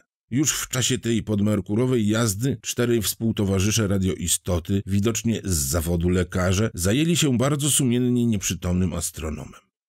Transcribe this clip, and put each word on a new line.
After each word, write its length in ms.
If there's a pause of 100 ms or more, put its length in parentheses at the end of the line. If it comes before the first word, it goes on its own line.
(300)
Już 220
w 160
czasie 300
tej 240
podmerkurowej 840
jazdy 540
czterej 400
współtowarzysze 840
radioistoty, 1000
widocznie 580
z 100
zawodu 540
lekarze, 680
zajęli 420
się 220
bardzo 320
sumiennie 560
nieprzytomnym 680
astronomem. 680 (280)